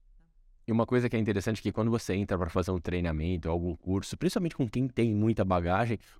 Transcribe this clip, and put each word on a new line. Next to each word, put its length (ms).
E 40
uma 120
coisa 220
que 80
é 40
interessante 400
é 40
que 80
quando 180
você 240
entra 240
pra 120
fazer 220
um 80
treinamento, 720
algum 280
curso, 400
principalmente 360
com 140
quem 220
tem 260
muita 300
bagagem, 520